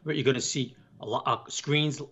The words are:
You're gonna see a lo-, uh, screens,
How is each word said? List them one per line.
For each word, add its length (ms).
You're 180
gonna 160
see 340
a 60
lo-, 180
uh, 140
screens, 520